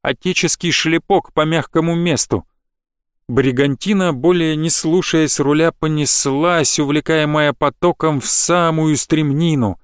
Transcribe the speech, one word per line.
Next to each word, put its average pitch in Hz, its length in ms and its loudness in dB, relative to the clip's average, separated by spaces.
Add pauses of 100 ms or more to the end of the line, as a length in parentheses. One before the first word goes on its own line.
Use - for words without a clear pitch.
отеческий 165 680 -4
шлепок 160 640 -2
по 156 120 0
мягкому 165 500 -2
месту. 165 500 -2 (800)
Бригантина, 139 840 0
более 160 420 0
не 160 140 -4
слушаясь 160 680 0
руля, 151 320 2
понеслась, 156 1080 0
увлекаемая 151 760 0
потоком, 151 680 0
в - 60 -8
самую 160 720 0
стремнину. 147 880 0